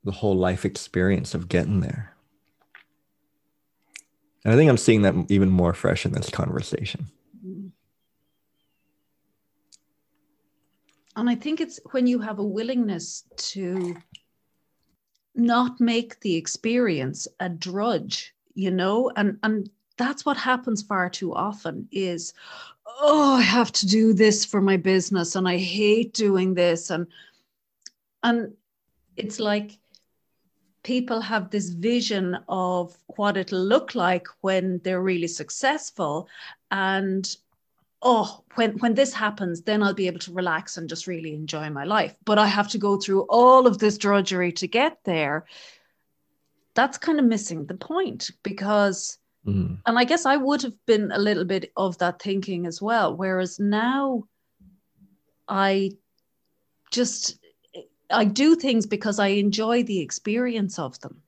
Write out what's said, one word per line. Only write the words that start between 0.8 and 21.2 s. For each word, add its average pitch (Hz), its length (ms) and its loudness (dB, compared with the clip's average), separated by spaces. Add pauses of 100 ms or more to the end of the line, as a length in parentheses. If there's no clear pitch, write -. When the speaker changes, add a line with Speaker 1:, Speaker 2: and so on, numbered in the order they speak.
Speaker 1:
of 87 140 -6
getting 90 320 0
there.'" - 340 -8 (2250)
And 107 80 4
I 120 40 8
think 156 140 8
I'm 117 60 6
seeing 110 260 6
that 95 100 6 (160)
even 98 200 4
more 90 240 4
fresh - 320 0
in - 80 0
this - 180 -4
conversation. - 760 -6 (4000)
Speaker 2:
And 233 140 -2
I 240 60 0
think 302 240 -6
it's 330 200 -8 (120)
when 254 160 2
you 247 120 2
have 208 200 -8
a 202 60 -2
willingness 208 760 -4 (280)
to 180 440 -4 (1400)
not 240 460 2
make 233 400 0
the 190 140 0
experience 170 920 -2 (120)
a 180 100 -4
drudge, 180 840 -4 (220)
you 190 160 -2
know, 196 440 0
and, 208 280 0
and 214 260 -2 (280)
that's 277 280 -4
what 277 120 0
happens 247 440 -2
far 185 280 -2
too 180 240 -6